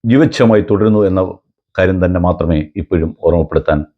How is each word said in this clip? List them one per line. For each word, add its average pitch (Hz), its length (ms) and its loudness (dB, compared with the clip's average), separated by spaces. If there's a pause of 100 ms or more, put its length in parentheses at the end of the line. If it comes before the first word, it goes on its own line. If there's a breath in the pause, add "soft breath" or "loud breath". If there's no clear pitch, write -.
ജീവച്ഛവമായി 117 640 2
തുടരുന്നു 107 400 2
എന്ന 92 120 0 (540)
കാര്യം 92 240 0
തന്നെ 90 200 0
മാത്രമേ 87 380 0 (180)
ഇപ്പോഴും 80 360 -2 (120)
ഓർമ്മപ്പെടുത്താൻ 78 560 0 (180)